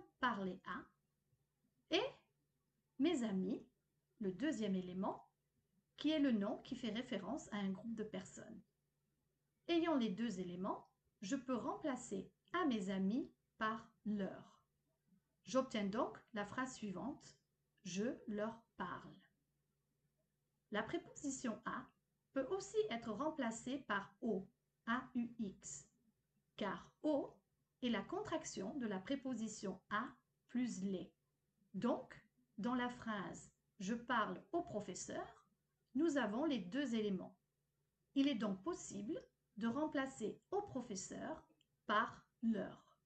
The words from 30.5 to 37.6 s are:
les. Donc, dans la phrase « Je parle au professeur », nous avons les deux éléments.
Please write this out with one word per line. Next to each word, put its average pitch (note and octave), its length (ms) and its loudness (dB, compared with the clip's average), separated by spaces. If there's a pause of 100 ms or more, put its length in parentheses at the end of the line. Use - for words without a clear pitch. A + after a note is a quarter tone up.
les. F#3 320 -2 (600)
Donc, - 460 0 (380)
dans B3 180 0
la B3 140 2
phrase « F#3+ 600 -6 (280)
Je G3+ 140 0
parle G#3+ 480 2 (100)
au E4+ 120 4
professeur », - 840 -6 (500)
nous C#4+ 220 6
avons A#3 280 2
les C#4 140 4
deux A#3 360 0
éléments. G#3 420 0 (800)